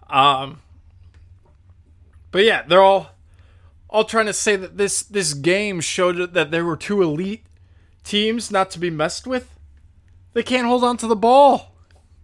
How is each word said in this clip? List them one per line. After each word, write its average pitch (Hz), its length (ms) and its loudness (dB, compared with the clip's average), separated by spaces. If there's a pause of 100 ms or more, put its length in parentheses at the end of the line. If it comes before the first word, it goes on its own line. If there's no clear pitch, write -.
Um, 139 520 0 (1700)
but 190 140 2
yeah, 185 160 2
they're 175 200 4
all, 190 280 4 (800)
all 220 160 0
trying 220 220 -2
to 196 60 -4
say 214 220 -2
that 180 220 -10
this, 196 260 -2
this 185 300 -4
game 180 480 -2
showed 180 520 -2
that 160 160 0
there 165 140 -2
were 165 140 -4
two 202 240 -2
elite 180 440 -4 (600)
teams 214 440 -4
not 190 220 -2
to 165 80 -14
be 175 100 -4
messed 156 380 -6
with. 254 260 -8 (800)
They 233 100 -2
can't 254 240 -2
hold 247 160 2
on 247 140 0
to 226 100 -8
the 220 80 0
ball. 254 600 4 (480)